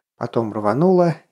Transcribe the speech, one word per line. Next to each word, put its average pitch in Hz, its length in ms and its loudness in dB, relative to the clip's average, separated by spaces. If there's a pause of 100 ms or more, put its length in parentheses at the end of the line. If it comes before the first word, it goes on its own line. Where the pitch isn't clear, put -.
(180)
Потом 113 340 -4
рвануло, 156 640 2 (160)